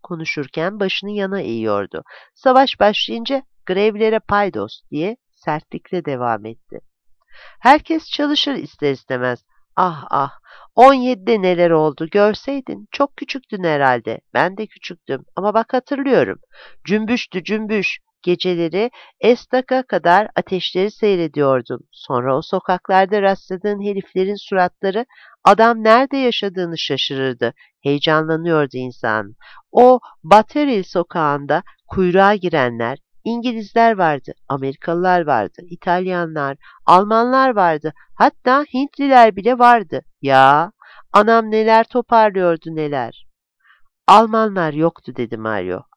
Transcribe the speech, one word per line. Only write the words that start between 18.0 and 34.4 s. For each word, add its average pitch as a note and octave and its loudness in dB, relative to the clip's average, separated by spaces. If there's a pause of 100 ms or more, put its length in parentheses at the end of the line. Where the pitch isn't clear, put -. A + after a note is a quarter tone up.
Geceleri F3+ -2 (300)
estaka B3+ 0
kadar F#3 0
ateşleri F#3 -4
seyrediyordun. D3 -2 (100)
Sonra C3 -4
o B2 -4
sokaklarda F#3+ -2
rastladığın G3 -4
heriflerin G3 -6
suratları F#3+ -2 (380)
adam A3 2
nerede B3+ 2
yaşadığını F#3 -4
şaşırırdı. C3 -4 (280)
Heyecanlanıyordu D#3 0
insan. A2 -6 (380)
O B3 6 (240)
Battery G#3+ 2
sokağında D3+ -2 (260)
kuyruğa F#3+ 2
girenler, C3+ -2 (260)
İngilizler A3+ 0
vardı, D#3 -2 (160)